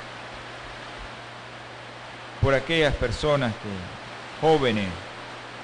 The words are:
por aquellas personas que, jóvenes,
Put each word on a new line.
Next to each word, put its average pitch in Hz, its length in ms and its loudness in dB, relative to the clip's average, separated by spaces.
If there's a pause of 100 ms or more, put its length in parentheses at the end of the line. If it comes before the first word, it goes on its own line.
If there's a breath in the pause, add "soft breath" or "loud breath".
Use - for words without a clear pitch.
(2500)
por 135 120 8
aquellas 151 420 6
personas 127 560 4
que, - 920 -6
jóvenes, 127 440 6 (760)